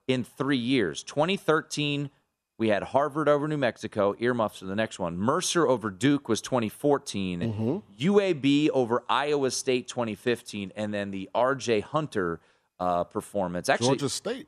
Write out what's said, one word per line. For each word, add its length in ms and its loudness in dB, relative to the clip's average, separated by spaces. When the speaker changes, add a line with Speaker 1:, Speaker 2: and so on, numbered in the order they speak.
Speaker 1:
in 160 2
three 340 -2
years. 440 0
Twenty 340 -2
thirteen, 760 -2
we 80 2
had 160 2
Harvard 440 0
over 200 4
New 100 -2
Mexico, 640 0
earmuffs 400 0
for 60 -14
the 100 -4
next 240 -2
one. 180 -4
Mercer 500 0
over 220 0
Duke 400 0
was 120 0
twenty 280 -2
fourteen. 680 -2
Speaker 2:
Mm-hmm. 380 -2
Speaker 1:
U 220 4
A 140 2
B 360 4
over 400 0
Iowa 400 2
State 380 -2
twenty 260 -4
fifteen, 640 -4
and 180 -4
then 160 -4
the 240 -8
R 220 2
J 240 2
Hunter, 600 -2
uh, 260 2
performance. 640 -4
Actually, 200 2
Speaker 2:
Georgia 220 2
State. 380 -8